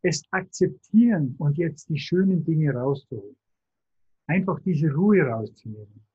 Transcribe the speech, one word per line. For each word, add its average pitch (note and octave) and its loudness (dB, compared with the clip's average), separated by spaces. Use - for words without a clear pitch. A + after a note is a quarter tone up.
Es E3 -2
akzeptieren F#3 0
und D3 0
jetzt E3 -4
die D3 -4
schönen F3+ 0
Dinge D#3 0
rauszuholen. B2 -6
Einfach F#3 -2
diese D#3+ 0
Ruhe F#3+ 4
rauszunehmen. A2 -6